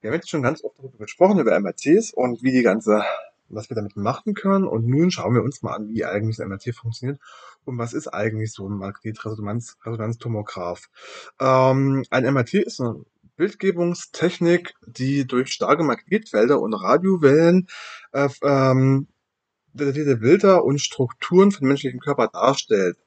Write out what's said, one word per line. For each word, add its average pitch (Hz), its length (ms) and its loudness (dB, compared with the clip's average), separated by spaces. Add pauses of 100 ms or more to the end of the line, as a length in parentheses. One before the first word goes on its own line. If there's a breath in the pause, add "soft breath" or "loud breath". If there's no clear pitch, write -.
Wir 107 100 -10
haben 147 60 -4
jetzt - 140 -8
schon 151 120 -4
ganz 135 220 -2
oft - 140 -12
darüber - 200 -20
gesprochen, 185 400 2
über 113 160 4
M 98 120 0
R 85 80 -6
Ts 190 380 2
und 120 300 -2
wie 131 100 0
die 127 100 4
ganze, 107 400 2 (460 loud breath)
was 107 220 -12
wir 123 40 -8
damit 104 220 -8
machen 123 380 -4
können. 196 320 0
Und 113 200 -2
nun 151 240 2
schauen 113 240 -2
wir 113 80 4
uns 131 200 -6
mal - 120 -6
an, 104 160 -10
wie 110 140 -4
eigentlich 107 340 -4
ein - 80 -8
M 98 60 -8
R 98 60 -10
T 123 140 -10
funktioniert 123 480 -10 (440 loud breath)
und 123 140 -8
was 117 140 -6
ist - 160 -8
eigentlich 110 440 -4
so 98 160 -12
ein 101 100 -6
Magnetresonanz-, 104 1040 -10
Resonanztomograph. 107 1040 -8 (520 loud breath)
Ähm, 131 680 2
ein - 140 0
M 139 120 2
R 123 80 2
T 190 160 0
ist - 200 -6
eine 107 240 -6 (320)
Bildgebungstechnik, 175 1400 -2 (120)
die 131 400 -4
durch 127 260 -2
starke 147 300 0
Magnetfelder 139 760 0
und 110 120 -4
Radiowellen, 165 960 4 (440 loud breath)
äh, 143 140 0
f-, 135 160 -6
ähm, 135 680 2 (640)
detaillierte 139 460 -2
Bilder 180 460 6
und 139 160 0
Strukturen 180 720 2
von 139 160 -2
menschlichem 135 320 0
Körper 127 300 -2
darstellt. 98 680 0 (100)